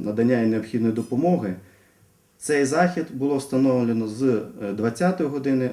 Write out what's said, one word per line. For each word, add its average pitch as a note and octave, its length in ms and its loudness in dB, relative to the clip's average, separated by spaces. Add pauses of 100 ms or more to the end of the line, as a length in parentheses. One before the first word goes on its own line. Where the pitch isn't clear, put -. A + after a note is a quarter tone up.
надання A#2 360 2
їй A2+ 60 2
необхідної A2+ 460 0
допомоги, A#2+ 640 0 (840)
цей C#3+ 280 0
захід E3 480 2
було C3+ 240 0
встановлено B2+ 680 2
з, G#2+ 160 -6
е, A#2+ 180 2 (320)
двадцятої C#3+ 560 0
години C3+ 440 0